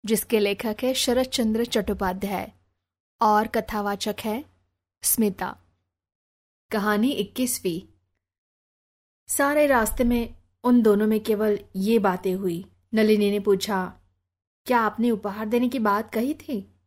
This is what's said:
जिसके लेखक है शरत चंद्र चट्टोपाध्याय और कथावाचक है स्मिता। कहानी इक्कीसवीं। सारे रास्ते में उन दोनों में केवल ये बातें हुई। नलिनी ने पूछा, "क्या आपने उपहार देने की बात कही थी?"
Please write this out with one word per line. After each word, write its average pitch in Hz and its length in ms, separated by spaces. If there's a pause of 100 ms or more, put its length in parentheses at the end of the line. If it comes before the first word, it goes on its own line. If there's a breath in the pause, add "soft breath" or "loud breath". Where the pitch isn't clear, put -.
जिसके 214 320
लेखक 202 440
है 254 120
शरत 254 320
चंद्र 226 380
चट्टोपाध्याय 196 880 (680)
और 214 260
कथावाचक 208 680 (100)
है 226 200 (580)
स्मिता। - 560 (1120)
कहानी 214 400
इक्कीसवीं। 196 920 (1300)
सारे 294 380
रास्ते 247 380
में 240 300 (300)
उन 247 180
दोनों 214 240
में 214 140
केवल 214 380 (180)
ये 214 220
बातें 185 360
हुई। 185 360 (240)
नलिनी 214 360
ने 208 100
पूछा, 196 600 (680)
"क्या 240 140
आपने 220 300
उपहार 208 360
देने 240 220
की 262 100
बात 214 360
कही 254 200
थी?" 214 400 (120)